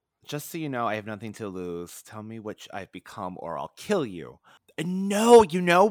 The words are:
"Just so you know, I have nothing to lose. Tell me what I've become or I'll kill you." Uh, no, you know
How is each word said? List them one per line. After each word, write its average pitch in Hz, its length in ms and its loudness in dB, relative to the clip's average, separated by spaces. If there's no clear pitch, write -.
"Just - 240 -10
so 175 80 -10
you 156 100 -6
know, 120 180 -4
I 107 100 -2
have 104 100 -10
nothing 107 280 -10
to 110 140 -10
lose. 90 540 -10
Tell 107 200 -16
me 110 160 -14
what 104 340 -12
I've 95 200 -12
become 92 460 -12
or 82 200 -8
I'll 73 180 -8
kill 190 280 -4
you." 78 340 -12
Uh, 151 60 -6
no, 202 580 6
you 180 180 -2
know 180 300 6